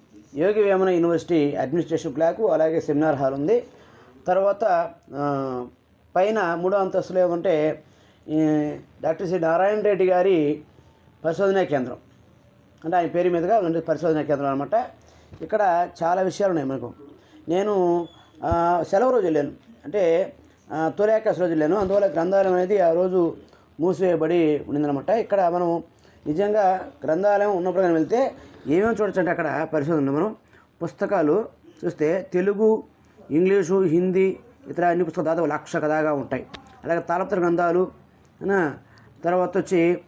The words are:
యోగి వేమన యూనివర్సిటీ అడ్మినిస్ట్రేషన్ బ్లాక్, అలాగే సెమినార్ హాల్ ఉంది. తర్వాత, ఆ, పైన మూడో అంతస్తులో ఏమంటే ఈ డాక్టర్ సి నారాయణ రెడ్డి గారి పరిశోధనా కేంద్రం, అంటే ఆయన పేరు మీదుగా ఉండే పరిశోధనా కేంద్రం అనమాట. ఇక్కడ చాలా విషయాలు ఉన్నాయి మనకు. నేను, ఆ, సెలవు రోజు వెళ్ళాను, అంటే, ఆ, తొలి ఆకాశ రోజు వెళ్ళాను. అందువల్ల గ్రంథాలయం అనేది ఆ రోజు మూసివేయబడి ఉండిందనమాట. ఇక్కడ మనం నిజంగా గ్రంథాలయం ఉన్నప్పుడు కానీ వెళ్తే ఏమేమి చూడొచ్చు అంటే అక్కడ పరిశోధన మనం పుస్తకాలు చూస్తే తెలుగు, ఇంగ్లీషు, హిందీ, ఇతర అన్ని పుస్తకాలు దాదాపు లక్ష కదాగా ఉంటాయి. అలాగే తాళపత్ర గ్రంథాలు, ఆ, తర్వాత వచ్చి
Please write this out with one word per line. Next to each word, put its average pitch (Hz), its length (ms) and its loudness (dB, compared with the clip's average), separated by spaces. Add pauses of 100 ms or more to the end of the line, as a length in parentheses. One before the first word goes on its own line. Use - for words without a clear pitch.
(360)
యోగి 208 280 0
వేమన 190 260 2
యూనివర్సిటీ 165 640 0
అడ్మినిస్ట్రేషన్ 151 580 -2
బ్లాక్, 165 280 0
అలాగే 160 400 2
సెమినార్ 151 340 0
హాల్ 135 180 -2
ఉంది. 170 340 -2 (600)
తర్వాత, 190 600 0 (240)
ఆ, 135 540 -4 (480)
పైన 190 380 0
మూడో 185 240 0
అంతస్తులో 185 440 -2
ఏమంటే 165 640 0 (440)
ఈ 156 120 0 (640)
డాక్టర్ 160 240 -2
సి 175 120 -2
నారాయణ 180 400 2
రెడ్డి 196 260 2
గారి 180 560 2 (640)
పరిశోధనా 190 380 0
కేంద్రం, 135 340 -4 (840)
అంటే 170 140 -2
ఆయన 170 100 2
పేరు 175 220 0
మీదుగా 175 300 2
ఉండే 170 200 -2
పరిశోధనా 160 420 0
కేంద్రం 139 260 -2
అనమాట. 139 380 -2 (560)
ఇక్కడ 175 480 0 (140)
చాలా 180 180 0
విషయాలు 190 300 -2
ఉన్నాయి 143 180 -2
మనకు. 120 240 -8 (560)
నేను, 175 580 0 (360)
ఆ, 170 460 0
సెలవు 240 220 2
రోజు 233 120 2
వెళ్ళాను, 151 280 0 (340)
అంటే, 170 480 0 (380)
ఆ, 156 180 -2
తొలి 214 240 0
ఆకాశ 214 260 0
రోజు 175 120 0
వెళ్ళాను. 156 240 2
అందువల్ల 202 300 2
గ్రంథాలయం 185 480 2
అనేది 185 260 2
ఆ 165 140 4
రోజు 180 440 0 (420)
మూసివేయబడి 165 880 2
ఉండిందనమాట. 143 420 -2
ఇక్కడ 202 320 0
మనం 170 420 0 (440)
నిజంగా 190 640 0 (120)
గ్రంథాలయం 202 540 2
ఉన్నప్పుడు 180 240 0
కానీ 175 120 4
వెళ్తే 214 420 0 (320)
ఏమేమి 202 280 2
చూడొచ్చు 196 240 -2
అంటే 180 120 0
అక్కడ 156 420 -2
పరిశోధన 151 360 0
మనం 165 260 -2 (480)
పుస్తకాలు 175 600 0 (400)
చూస్తే 175 480 -2
తెలుగు, 202 500 0 (480)
ఇంగ్లీషు, 190 500 2
హిందీ, 185 580 2 (280)
ఇతర 170 180 -2
అన్ని 175 200 2
పుస్తకాలు 160 200 -4
దాదాపు 165 200 0
లక్ష 147 300 -4
కదాగా 151 380 0
ఉంటాయి. 143 340 -6 (360)
అలాగే 170 160 -2
తాళపత్ర 180 400 -2
గ్రంథాలు, 175 520 0 (600)
ఆ, 170 220 0 (500)
తర్వాత 180 340 0
వచ్చి 175 500 0